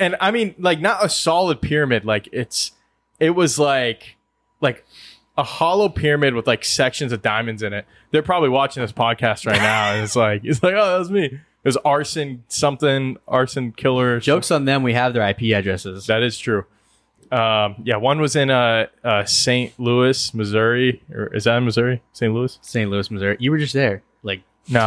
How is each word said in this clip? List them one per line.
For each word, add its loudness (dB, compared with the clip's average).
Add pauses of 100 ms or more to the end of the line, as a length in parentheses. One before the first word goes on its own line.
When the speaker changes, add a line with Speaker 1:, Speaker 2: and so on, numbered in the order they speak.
Speaker 1:
and 0
I 2
mean, -2
like, 0
not 0
a 2
solid 0
pyramid. 0
Like, -2
it's, -6 (480)
it 4
was 2
like, -2 (440)
like -2 (520)
a 0
hollow 2
pyramid 2
with, -4
like, 0
sections -2
of -6
diamonds -2
in -6
it. -8 (240)
They're 2
probably 2
watching 0
this -6
podcast 0
right 2
now, 0
and -2
it's -4
like, 2
it's -2
like, 2
"Oh, 2
that 2
was -6
me." -2 (260)
It -
was 0
arson -2
something, 0 (100)
arson -2
killer. 0
Speaker 2:
Joke's 0
on 0
them. 2
We 2
have 2
their 0
I 2
P 0
addresses. -4
Speaker 1:
That 2
is -2
true. -2 (680)
Um, 2 (100)
yeah, 0
one 0
was 0
in, 2
uh, 2 (160)
uh, 0
Saint 0
Louis, 2
Missouri. 0 (100)
Or -8
is -4
that 4
in 0
Missouri? 0 (120)
Saint -2
Louis? -2
Speaker 2:
Saint -4
Louis, -4
Missouri. -2
You 0
were 2
just -4
there, 0 (200)
like, -6 (260)
Speaker 1:
No. 2
Speaker 2:
two 4